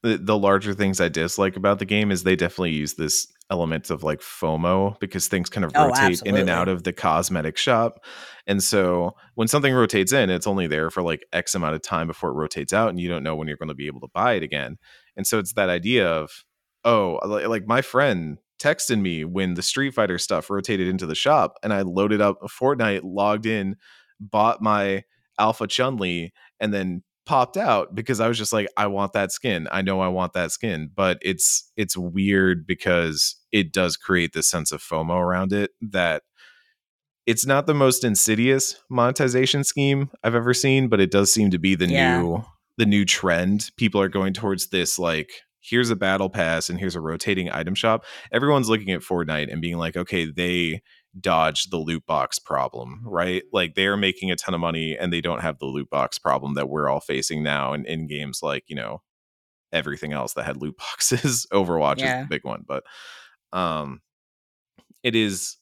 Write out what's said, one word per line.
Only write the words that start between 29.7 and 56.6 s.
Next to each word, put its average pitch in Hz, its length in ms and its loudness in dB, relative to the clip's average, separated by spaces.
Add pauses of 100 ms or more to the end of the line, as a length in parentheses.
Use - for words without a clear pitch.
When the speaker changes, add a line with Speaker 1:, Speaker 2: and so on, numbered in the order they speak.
Speaker 1:
I 95 100 0
know 95 180 0
I 92 80 2
want 90 260 -2
that 87 180 -2
skin." 78 420 -4
But 92 280 2
it's, - 540 0
it's 101 200 -2
weird 92 720 2
because 85 680 0 (160)
it 95 200 2
does 90 240 0
create 87 360 0
this 80 160 0
sense 82 240 -2
of 73 100 -10
fomo 82 340 -2
around 90 360 0
it 101 180 0 (100)
that 90 420 -2 (1040)
it's 113 200 0
not 139 200 2
the 156 80 2
most 131 300 4
insidious 117 720 2 (140)
monetization 127 720 2
scheme 139 460 2 (140)
I've 117 100 -2
ever 120 200 4
seen, 135 340 4
but 107 120 4
it 92 100 6
does 101 220 4
seem 104 180 4
to 90 80 2
be 95 160 4
the 90 140 2
Speaker 2:
Yeah. 131 320 4
Speaker 1:
new, 87 240 0 (320)
the 113 100 4
new 101 180 4
trend. 92 720 2
People 104 240 2
are 98 80 2
going 95 240 0
towards 98 360 -4
this, 90 300 -2
like, 80 320 -2 (300)
"Here's 117 300 0
a 107 60 2
battle 95 320 0
pass 82 400 -2
and 87 120 -6
here's 90 160 -4
a 82 40 -6
rotating 87 500 -4
item 82 260 -4
shop." 113 280 0 (280)
Everyone's 135 360 2
looking 107 220 2
at 87 120 -2
Fortnite 78 500 -2
and 80 100 -6
being 85 160 -4
like, 82 180 -4
"Okay, 87 320 -2
they 87 540 -2 (380)
dodged 80 500 2
the 92 60 -4
loot 80 300 -4
box 76 320 -2
problem," 65 640 -6
right? 90 380 -2 (100)
Like, 90 220 0
they're 98 240 2
making 95 340 0
a 85 40 0
ton - 180 -4
of 85 60 -2
money 82 380 -2
and 87 140 -2
they 82 80 -2
don't 80 220 -4
have 78 160 -4
the 71 80 -8
loot 67 240 -6
box 71 280 -2
problem 69 360 -2
that 69 160 -2